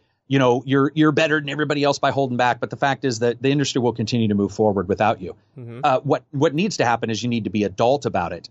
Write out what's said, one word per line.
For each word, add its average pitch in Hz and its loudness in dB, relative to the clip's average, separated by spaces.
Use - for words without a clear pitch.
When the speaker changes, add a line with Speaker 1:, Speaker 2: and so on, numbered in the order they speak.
Speaker 1:
you 135 2
know, 127 4
you're, 139 2
you're 156 4
better 156 0
than 143 -8
everybody 147 -2
else 143 2
by 139 0
holding 127 -2
back. 120 2
But - -6
the 127 -10
fact 139 -2
is 120 -2
that 120 0
the 131 0
industry 139 0
will 120 2
continue 113 0
to 104 0
move 101 0
forward 101 0
without 104 0
you. 85 -12
Speaker 2:
Mm-hmm. 117 -16
Speaker 1:
Uh, 135 2
what, 139 -2
what 147 0
needs 180 -2
to 135 2
happen 117 0
is 110 -4
you 123 -4
need 117 -2
to 101 -6
be 104 0
adult 120 0
about 92 -4
it - -14